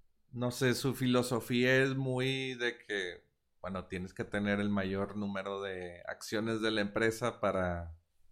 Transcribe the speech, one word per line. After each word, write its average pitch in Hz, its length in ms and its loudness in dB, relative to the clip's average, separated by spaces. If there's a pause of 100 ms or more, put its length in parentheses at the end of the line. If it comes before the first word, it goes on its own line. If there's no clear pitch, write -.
(300)
no 120 220 -2
sé, 123 220 4
su 123 200 0
filosofía 123 880 4
es 135 140 2
muy 131 580 -2
de 120 240 0
que, 92 460 -4 (360)
bueno, 90 260 -6
tienes 92 260 -6
que 113 120 -4
tener 101 340 0
el 104 100 2
mayor 98 480 0
número 98 460 -4
de 92 460 -6
acciones 110 540 -4
de 110 100 2
la 110 80 0
empresa 113 600 0
para, 87 560 0 (360)